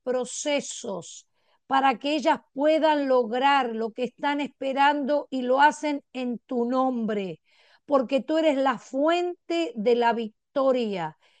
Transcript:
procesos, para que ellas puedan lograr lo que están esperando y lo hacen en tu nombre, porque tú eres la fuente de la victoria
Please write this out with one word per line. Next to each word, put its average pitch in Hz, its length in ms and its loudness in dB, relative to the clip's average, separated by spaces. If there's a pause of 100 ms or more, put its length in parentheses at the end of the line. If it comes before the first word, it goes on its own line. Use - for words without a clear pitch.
procesos, 247 1200 -6 (400)
para 269 320 2
que 294 160 -2
ellas 285 240 2 (140)
puedan 302 540 2
lograr 254 680 2
lo 220 160 -4
que 254 120 -6
están 285 380 -4
esperando 277 880 0
y 262 120 -4
lo 254 180 2
hacen 294 440 2 (100)
en 247 260 -6
tu 240 260 -4
nombre, 233 760 -2 (440)
porque 269 360 0
tú 311 160 -2
eres 311 200 2
la 269 200 0
fuente 339 1000 -2
de 233 200 2
la 233 180 2
victoria 220 1040 -2 (240)